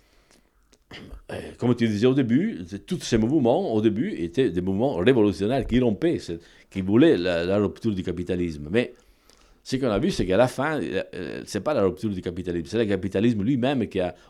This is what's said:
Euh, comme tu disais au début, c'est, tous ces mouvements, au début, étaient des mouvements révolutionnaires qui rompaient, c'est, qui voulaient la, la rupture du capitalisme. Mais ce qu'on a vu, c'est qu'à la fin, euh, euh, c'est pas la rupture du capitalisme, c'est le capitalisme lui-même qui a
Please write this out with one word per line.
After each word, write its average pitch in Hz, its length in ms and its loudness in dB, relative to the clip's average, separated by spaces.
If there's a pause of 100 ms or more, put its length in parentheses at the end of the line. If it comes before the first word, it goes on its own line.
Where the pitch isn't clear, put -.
(1300)
Euh, - 40 -10 (220)
comme 120 180 2
tu 117 120 0
disais 104 180 2
au 127 80 4
début, 135 540 0
c'est, 98 180 -12
tous 175 140 -4
ces - 180 0
mouvements, 131 560 2
au 107 80 2
début, 113 320 2
étaient 101 380 -2
des 87 100 -2
mouvements 98 360 -2
révolutionnaires 104 680 2
qui 117 140 2
rompaient, 123 400 0
c'est, 85 200 -10 (300)
qui 95 120 -6
voulaient 113 360 6
la, 87 260 0
la 92 140 2
rupture 104 380 -2
du 92 80 -4
capitalisme. 87 640 -4
Mais 113 240 0 (720)
ce - 140 -4
qu'on 131 120 -2
a 101 80 2
vu, 185 140 0
c'est 101 160 -2
qu'à 90 100 2
la 127 100 6
fin, 143 320 -4
euh, 85 220 -4 (140)
euh, 65 320 -8
c'est 104 140 -6
pas 147 120 -2
la 113 100 2
rupture 95 280 0
du 92 100 -6
capitalisme, 85 460 -4
c'est 104 100 -2
le 117 80 2
capitalisme 101 560 0
lui-même 123 460 0
qui 95 120 -4
a 90 140 -2 (160)